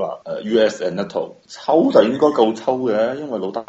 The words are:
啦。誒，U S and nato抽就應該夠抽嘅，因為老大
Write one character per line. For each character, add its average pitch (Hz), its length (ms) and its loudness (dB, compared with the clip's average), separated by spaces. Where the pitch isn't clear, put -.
啦。 80 240 -6
誒 80 160 -8
，U 110 260 0
S - 160 -6
and 87 120 -2
nato 92 380 -6
抽 165 440 2
就 131 120 8
應 117 140 0
該 151 100 4
夠 113 280 2
抽 127 240 -4
嘅， 120 360 -2
因 147 140 -10
為 110 100 -6
老 95 120 -6
大 113 180 -8